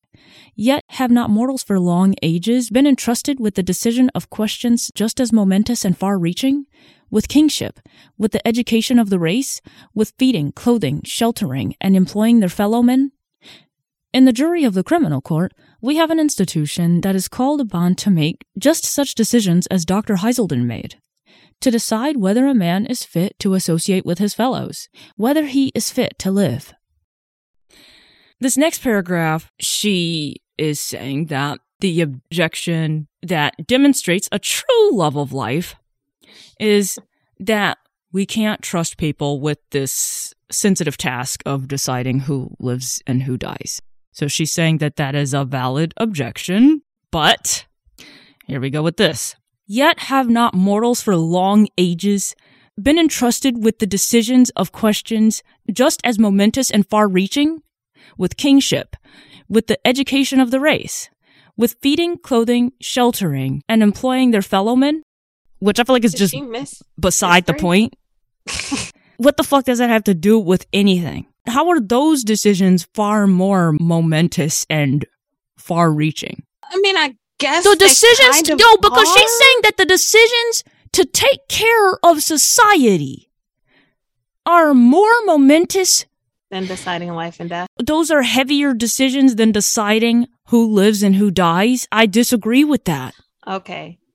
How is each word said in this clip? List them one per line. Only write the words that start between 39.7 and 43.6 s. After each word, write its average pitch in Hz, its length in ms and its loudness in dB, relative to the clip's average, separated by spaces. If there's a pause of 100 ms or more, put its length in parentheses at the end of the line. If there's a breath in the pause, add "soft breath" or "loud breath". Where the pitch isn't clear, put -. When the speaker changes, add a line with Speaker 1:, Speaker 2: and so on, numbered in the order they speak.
Speaker 1:
this - 600 -6 (180)
sensitive 180 460 -2
task 127 480 -6
of 139 220 -6
deciding 131 540 -4
who 131 380 -6
lives 127 460 -8
and 131 180 -2
who 127 140 -6
dies. - 440 -12 (300)